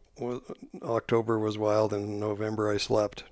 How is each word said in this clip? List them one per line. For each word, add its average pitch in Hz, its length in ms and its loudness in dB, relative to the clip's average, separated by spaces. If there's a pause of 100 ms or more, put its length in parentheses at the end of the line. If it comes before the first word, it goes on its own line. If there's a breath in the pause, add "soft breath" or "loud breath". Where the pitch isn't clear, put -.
(180)
was, 123 220 -6 (440)
October 113 540 2
was 107 200 0
wild, 107 340 4
and 104 140 -2
in 104 140 -6
November 107 520 -2
I 104 60 2
slept 104 540 0